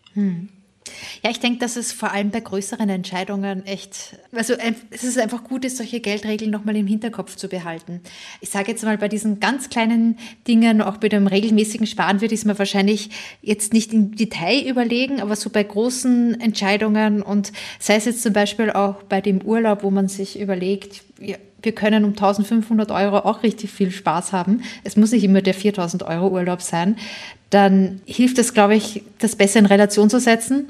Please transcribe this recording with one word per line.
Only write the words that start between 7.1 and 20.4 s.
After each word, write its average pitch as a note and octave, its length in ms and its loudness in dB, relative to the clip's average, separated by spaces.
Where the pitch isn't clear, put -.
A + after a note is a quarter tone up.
zu - 120 -10
behalten. F3 540 -10
Ich - 80 -12
sage G3+ 220 -4
jetzt A3 120 -8
mal, G#3+ 140 0
bei G#3 100 -2
diesen G#3 320 -2
ganz A#3+ 300 -2
kleinen A3+ 480 2
Dingen, A3+ 340 6
auch G3+ 160 -4
bei A3 120 0
dem G3+ 180 4
regelmäßigen G#3+ 600 2
Sparen, F#3+ 340 0
würde A3+ 120 0
ich G#3+ 80 -2
es G#3+ 40 -4
mir G3+ 140 0
wahrscheinlich G3+ 500 0
jetzt G#3+ 320 -2
nicht A3+ 200 2
im G#3+ 220 2
Detail A3 520 0
überlegen, B3 540 0
aber G#3 140 -2
so G#3 140 -8
bei G#3 140 2
großen A#3+ 800 0
Entscheidungen G#3 800 0
und G3+ 320 -2
sei G#3 160 2
es G#3+ 100 0
jetzt A#3+ 180 -2
zum G#3+ 100 2
Beispiel G#3 380 0
auch G3 320 -2
bei F#3+ 180 -2
dem F#3+ 200 0
Urlaub, G#3+ 420 0
wo G3 60 0
man G3 200 2
sich G3 300 -8
überlegt, G3 640 -4